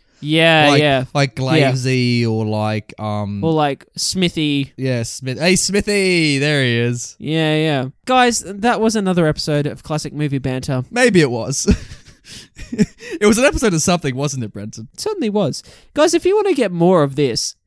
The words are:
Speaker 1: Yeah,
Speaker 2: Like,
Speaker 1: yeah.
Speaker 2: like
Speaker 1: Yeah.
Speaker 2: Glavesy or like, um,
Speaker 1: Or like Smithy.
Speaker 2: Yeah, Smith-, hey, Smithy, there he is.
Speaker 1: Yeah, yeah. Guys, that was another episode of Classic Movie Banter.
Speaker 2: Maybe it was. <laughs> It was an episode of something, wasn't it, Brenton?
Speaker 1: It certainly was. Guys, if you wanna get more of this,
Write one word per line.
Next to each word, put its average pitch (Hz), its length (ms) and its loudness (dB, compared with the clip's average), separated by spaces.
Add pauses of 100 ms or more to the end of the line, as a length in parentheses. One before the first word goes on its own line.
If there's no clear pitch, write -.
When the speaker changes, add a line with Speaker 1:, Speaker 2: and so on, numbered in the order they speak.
(220)
Speaker 1:
Yeah, 156 480 4
Speaker 2:
Like, 143 120 6
Speaker 1:
yeah. 135 320 2
Speaker 2:
like 143 240 0
Speaker 1:
Yeah. 131 60 -2 (300)
Speaker 2:
Glavesy 123 520 2
or 110 200 0
like, 107 520 -4
um, 104 460 -4
Speaker 1:
Or 160 80 0
like 147 340 0 (120)
Smithy. 151 800 -2
Speaker 2:
Yeah, 127 260 -2
Smith-, 127 360 -8
hey, 180 180 2
Smithy, 185 800 0
there 143 260 0
he 120 140 0
is. 120 420 -4
Speaker 1:
Yeah, 156 380 -2
yeah. 143 320 -2 (160)
Guys, 247 420 2
that 202 320 -2
was 220 160 0
another 185 320 2
episode 147 400 -2
of 110 160 -10
Classic 151 300 -6
Movie 143 260 -2
Banter. 131 500 -4
Speaker 2:
Maybe 233 300 4
it 143 120 4
was. 117 360 -6
<laughs> - 320 -2 (1200)
It 208 60 2
was 214 100 4
an 254 80 2
episode 240 280 0
of 156 80 -2
something, 156 340 -2
wasn't 135 280 -4
it, 107 100 -10
Brenton? 107 400 -14
Speaker 1:
It - 60 -16
certainly 381 300 -4
was. 190 320 -2 (320)
Guys, 311 200 4
if 339 120 0
you 381 100 2
wanna 403 180 2
get 233 180 0
more 170 320 4
of 135 120 -2
this, 131 400 -2 (120)